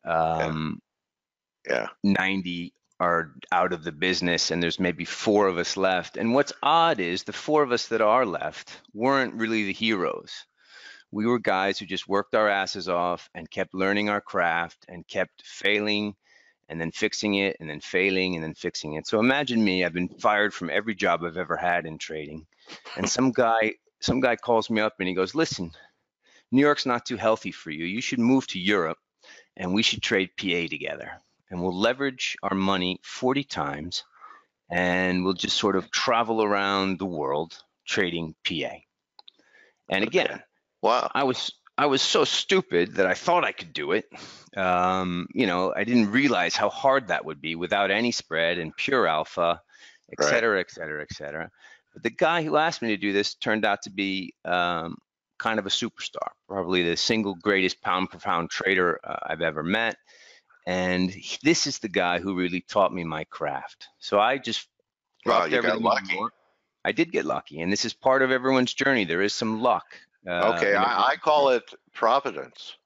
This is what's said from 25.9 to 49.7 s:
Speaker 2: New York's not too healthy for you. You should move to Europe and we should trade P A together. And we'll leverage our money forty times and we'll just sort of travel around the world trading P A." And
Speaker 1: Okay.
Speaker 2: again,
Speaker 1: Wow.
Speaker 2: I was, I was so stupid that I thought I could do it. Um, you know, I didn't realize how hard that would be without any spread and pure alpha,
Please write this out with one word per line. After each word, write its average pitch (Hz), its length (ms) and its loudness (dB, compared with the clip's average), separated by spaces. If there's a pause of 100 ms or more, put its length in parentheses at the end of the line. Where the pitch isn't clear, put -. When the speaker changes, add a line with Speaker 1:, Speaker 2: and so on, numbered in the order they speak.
Speaker 2:
New 127 120 6
York's 147 240 4
not 120 200 0
too 120 120 -4
healthy 110 340 0
for - 200 -12
you. 78 120 -6
You 95 160 -4
should 127 200 -4
move 131 280 4
to 92 120 -8
Europe 87 400 2 (580)
and 90 160 -4
we 110 100 2
should - 180 0
trade 95 360 0
P 92 160 -2
A 85 160 -2
together. 73 500 -10 (300)
And 90 120 -6
we'll 90 160 -2
leverage 127 640 0
our 95 140 -2
money 95 480 0
forty 135 400 -2
times 143 600 -6 (640)
and 90 560 0
we'll 95 80 2
just 98 240 -2
sort 98 180 2
of 90 160 -2
travel 117 500 0
around 98 580 0
the 98 60 -4
world 76 560 -4 (240)
trading 85 480 -2 (100)
P 78 200 -4
A." - 220 -10 (1040)
And 98 160 0
Speaker 1:
Okay. - 20 -4
Speaker 2:
again, - 360 0 (400)
Speaker 1:
Wow. 117 300 2
Speaker 2:
I 135 120 0
was, - 260 -2 (260)
I 143 80 2
was 131 160 2
so 165 220 4
stupid - 720 2
that 95 100 4
I 92 80 2
thought 170 320 2
I 101 60 0
could - 200 -14
do 73 200 -4
it. 110 180 0 (480)
Um, 90 720 0
you 117 140 0
know, 90 300 0
I 101 80 -2
didn't 113 260 4
realize 107 460 2
how 104 140 0
hard 131 400 2
that 82 140 0
would 78 160 -10
be 80 140 -6
without 95 380 0
any 117 200 2
spread 82 460 -2
and 80 180 -6
pure 127 300 0
alpha, 82 560 0 (560)